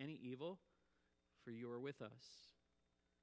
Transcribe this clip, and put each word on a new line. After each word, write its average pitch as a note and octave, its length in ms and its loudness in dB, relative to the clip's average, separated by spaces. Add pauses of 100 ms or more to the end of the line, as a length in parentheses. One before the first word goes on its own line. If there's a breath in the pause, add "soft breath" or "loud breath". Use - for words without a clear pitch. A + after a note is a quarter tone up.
any D3+ 220 0
evil, C3+ 380 2 (800 soft breath)
for - 80 -2
you A#2 180 2
are A#2+ 120 4
with C#3 200 2
us. - 540 -6 (680)